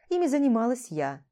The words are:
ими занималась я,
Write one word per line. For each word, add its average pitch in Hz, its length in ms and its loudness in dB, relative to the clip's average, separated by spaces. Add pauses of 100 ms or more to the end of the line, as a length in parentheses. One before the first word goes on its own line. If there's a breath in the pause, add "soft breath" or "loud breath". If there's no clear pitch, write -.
ими 349 160 0
занималась 254 640 2
я, 139 440 -6